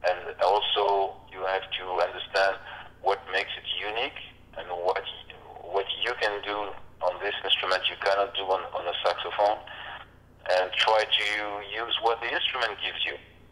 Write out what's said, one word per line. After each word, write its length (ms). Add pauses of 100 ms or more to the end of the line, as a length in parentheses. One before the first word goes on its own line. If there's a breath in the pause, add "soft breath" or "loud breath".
And 400
also, 720 (160)
you 160
have 160
to 200 (200)
understand 540 (440 loud breath)
what 180 (120)
makes 240
it 100 (140)
unique 400 (380)
and 100 (160)
what, 180 (640)
what 220 (180)
you 180
can 220
do 300 (280)
on 200
this 120 (100)
instrument 460
you 140
cannot 320
do 80
on, 180 (120)
on 140
a 80 (100)
saxophone, 540 (960 loud breath)
and 160
try 300
to 240 (460)
use 280
what 200
the 100
instrument 500
gives 240
you. 120 (340)